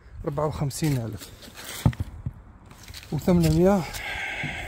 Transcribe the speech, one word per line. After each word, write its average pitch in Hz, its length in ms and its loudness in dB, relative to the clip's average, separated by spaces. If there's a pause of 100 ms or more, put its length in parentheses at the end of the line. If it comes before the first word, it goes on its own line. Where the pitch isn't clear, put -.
(240)
ربعة 151 220 0
وخمسين 147 500 0
ألف 110 340 -6 (1800)
وثمنمية. 175 680 6 (880)